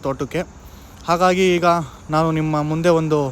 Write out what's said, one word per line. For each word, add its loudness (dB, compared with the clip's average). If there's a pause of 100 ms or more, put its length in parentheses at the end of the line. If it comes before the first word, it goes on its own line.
ತೋಟಕ್ಕೆ. -4 (680)
ಹಾಗಾಗಿ 2 (100)
ಈಗ 0 (500)
ನಾನು 2 (120)
ನಿಮ್ಮ -2 (100)
ಮುಂದೆ 2
ಒಂದು 0 (120)